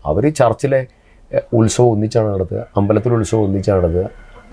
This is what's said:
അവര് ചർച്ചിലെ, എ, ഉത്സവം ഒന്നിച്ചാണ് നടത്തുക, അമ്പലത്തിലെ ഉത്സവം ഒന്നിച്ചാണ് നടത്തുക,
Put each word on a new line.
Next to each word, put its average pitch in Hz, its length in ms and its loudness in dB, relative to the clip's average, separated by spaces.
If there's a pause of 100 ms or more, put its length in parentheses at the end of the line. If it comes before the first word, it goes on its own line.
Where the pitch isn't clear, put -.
അവര് 104 280 0
ചർച്ചിലെ, 131 540 0 (440)
എ, - 80 -2 (140)
ഉത്സവം 117 380 2
ഒന്നിച്ചാണ് 107 420 0
നടത്തുക, 98 320 -6 (120)
അമ്പലത്തിലെ 107 380 0
ഉത്സവം 110 280 0
ഒന്നിച്ചാണ് 98 360 0
നടത്തുക, 87 300 0 (440)